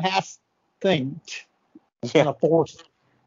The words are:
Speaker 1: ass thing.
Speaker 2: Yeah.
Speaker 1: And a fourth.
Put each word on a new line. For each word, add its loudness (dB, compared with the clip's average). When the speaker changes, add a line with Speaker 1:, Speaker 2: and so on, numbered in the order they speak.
Speaker 1:
ass -4
thing. 0
Speaker 2:
Yeah. 2
Speaker 1:
And 0
a -2
fourth. 0